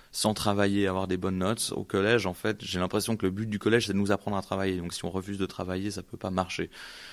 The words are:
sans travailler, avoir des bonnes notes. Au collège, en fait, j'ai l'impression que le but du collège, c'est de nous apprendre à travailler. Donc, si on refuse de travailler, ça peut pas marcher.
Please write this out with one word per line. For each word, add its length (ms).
sans 240
travailler, 520
avoir 220
des 80
bonnes 220
notes. 360
Au 100
collège, 420
en 80
fait, 280
j'ai 160
l'impression 380
que 80
le 80
but 160
du 100
collège, 280
c'est 80
de 40
nous 140
apprendre 240
à 60
travailler. 340
Donc, 160
si 140
on 40
refuse 280
de 80
travailler, 440
ça 120
peut 160
pas 120
marcher. 380